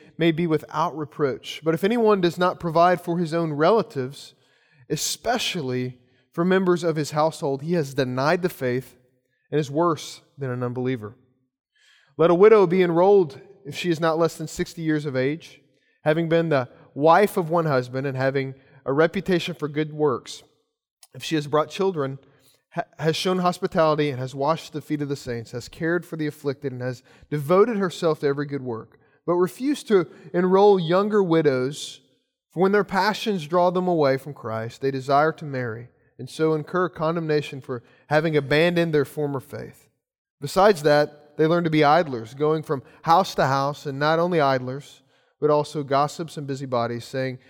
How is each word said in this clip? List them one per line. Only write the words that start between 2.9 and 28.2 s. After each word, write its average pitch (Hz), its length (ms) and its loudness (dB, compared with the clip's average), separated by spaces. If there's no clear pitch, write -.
for 170 160 -4
his 165 160 -2
own 165 180 -2
relatives, 147 800 0
especially 131 1080 -4
for 165 100 -2
members 180 400 2
of 165 140 0
his 151 140 -4
household, 151 500 -2
he 165 140 -4
has 143 180 -2
denied 135 480 0
the 180 80 -2
faith 127 480 -6
and 147 100 -2
is 135 100 -6
worse 165 520 -2
than 135 100 -6
an 123 140 -6
unbeliever. 123 520 -4
Let 160 140 4
a 175 40 6
widow 202 320 8
be 185 160 4
enrolled 175 560 4
if 147 100 -12
she 175 140 -4
is 156 100 -2
not 160 180 0
less 165 200 0
than 160 100 -10
sixty - 320 -8
years 156 240 -2
of 139 100 -6
age, 139 460 -4
having 160 240 0
been 165 220 2
the 131 220 0
wife 165 420 4
of 165 140 -4
one 165 160 0
husband 131 400 -2
and 131 100 -6
having 135 380 -2
a 135 80 -2
reputation 175 600 -2
for 151 140 -8
good 151 240 -4
works. 147 500 -4
If 135 80 -18
she - 120 -6
has 147 120 -2
brought 151 220 0
children, 151 500 -4
ha-, - 140 -8
has 156 180 -2
shown 185 220 -2
hospitality 160 720 0
and 127 100 -8
has 131 140 -10
washed 147 400 -4
the 147 80 -8
feet 151 180 -6
of 147 80 -6
the 139 80 -4
saints, 117 360 -10
has 120 160 -12
cared 170 360 -4
for - 120 -14
the 156 100 -4
afflicted, 143 460 -6
and 123 100 -10
has 123 200 -8
devoted 180 480 2
herself 175 420 -2